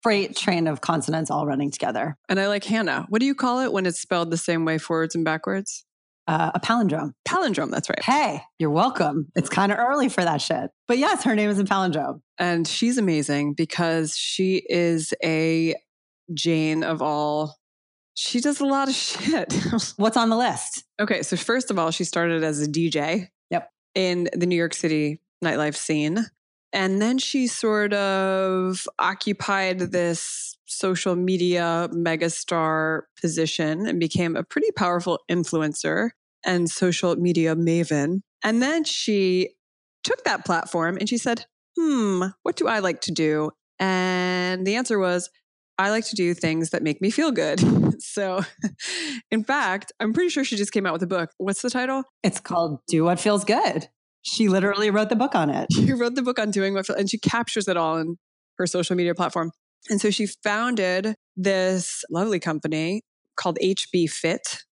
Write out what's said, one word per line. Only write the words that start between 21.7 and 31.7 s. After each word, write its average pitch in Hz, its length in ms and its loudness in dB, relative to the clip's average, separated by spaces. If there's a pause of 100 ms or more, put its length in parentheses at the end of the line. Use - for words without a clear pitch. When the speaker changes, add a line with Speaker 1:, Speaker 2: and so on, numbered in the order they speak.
Speaker 2:
of 196 80 0
all, 165 120 2
she 170 140 -4
started 165 400 0
as 151 160 -2
a 147 80 0
D 160 220 0
J 160 400 -2 (200)
Speaker 1:
Yep. 175 200 -2 (240)
Speaker 2:
in 180 400 2
the 175 100 0
New 180 120 2
York 165 180 0
City 151 480 0 (200)
nightlife 151 340 0
scene. 160 500 0 (460)
And 190 280 0
then 240 180 2
she 262 280 0
sort 214 480 0
of 190 920 0 (120)
occupied 190 800 0
this 175 760 -2 (120)
social 185 500 -2
media 175 760 0